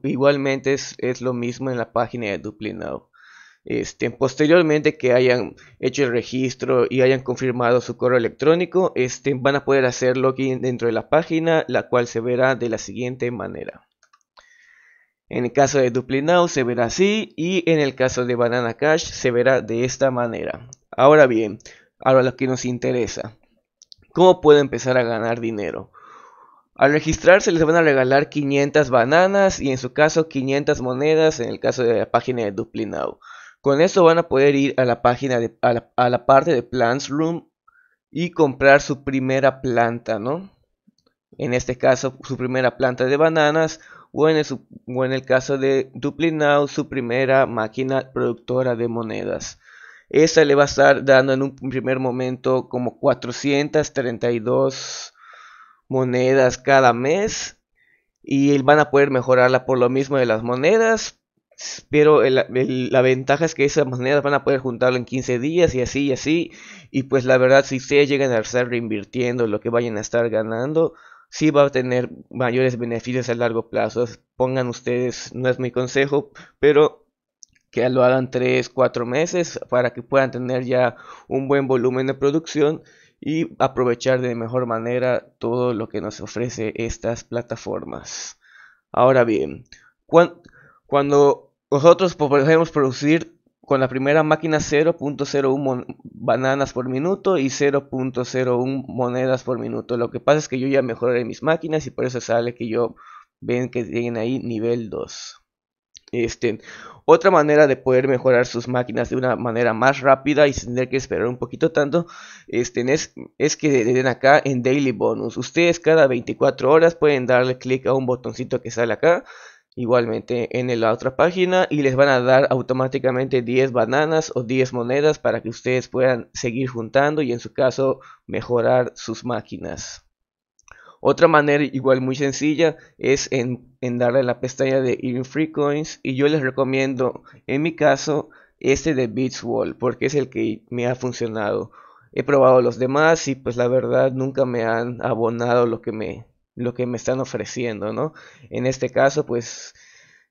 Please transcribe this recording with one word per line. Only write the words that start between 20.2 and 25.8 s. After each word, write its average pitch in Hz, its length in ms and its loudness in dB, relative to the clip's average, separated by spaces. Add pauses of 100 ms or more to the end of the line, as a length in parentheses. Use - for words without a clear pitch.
Ahora 143 320 6
bien, 110 320 -2 (400)
ahora 131 240 4
lo 127 140 -2
que 135 100 -2
nos 127 160 -4
interesa, 123 760 -4 (720)
¿cómo 180 320 6
puedo 147 180 8
empezar 127 380 0
a 123 60 4
ganar 117 360 -2
dinero? 104 520 -6 (840)